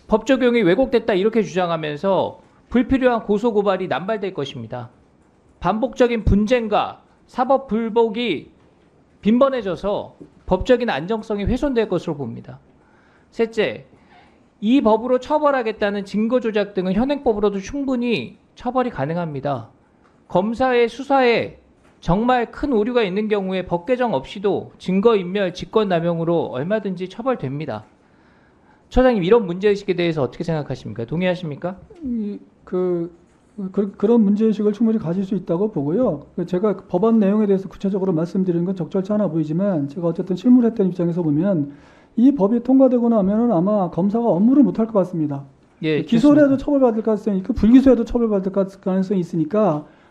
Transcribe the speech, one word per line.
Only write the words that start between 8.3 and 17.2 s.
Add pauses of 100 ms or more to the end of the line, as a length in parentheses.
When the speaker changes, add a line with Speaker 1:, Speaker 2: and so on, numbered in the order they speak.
Speaker 1:
빈번해져서 (300)
법적인
안정성이
훼손될
것으로
봅니다. (680)
셋째, (720)
이
법으로
처벌하겠다는
증거
조작
등은
현행법으로도